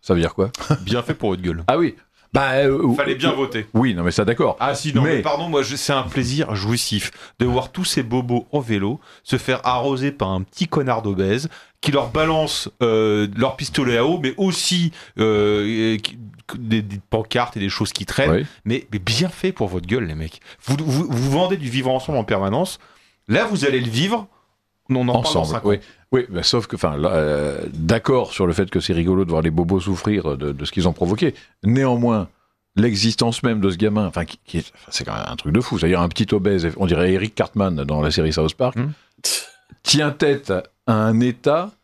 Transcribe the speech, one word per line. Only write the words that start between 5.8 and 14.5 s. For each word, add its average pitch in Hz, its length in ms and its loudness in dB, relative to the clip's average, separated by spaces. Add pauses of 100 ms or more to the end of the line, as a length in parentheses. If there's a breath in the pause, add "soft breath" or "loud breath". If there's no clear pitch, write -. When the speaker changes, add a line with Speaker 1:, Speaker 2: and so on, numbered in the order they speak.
Speaker 2:
un 131 100 0
plaisir 131 520 -2
jouissif 104 560 -2 (280 loud breath)
de 120 80 4
voir 123 240 0
tous 185 140 -4
ces - 180 0
bobos 120 480 0
en 147 80 0
vélo 110 400 -2 (240 loud breath)
se - 140 -2
faire 123 280 -2
arroser 131 460 0
par 104 180 -2
un 92 140 0
petit - 240 -6
connard 127 340 0
d'obèse 104 480 0 (320 loud breath)
qui 151 100 0
leur 135 180 2
balance, 156 600 0 (140)
euh, 110 520 2
leur 113 200 0
pistolet 123 420 0
à 120 80 4
eau, 170 160 0
mais - 160 -2
aussi, 175 540 0 (260 loud breath)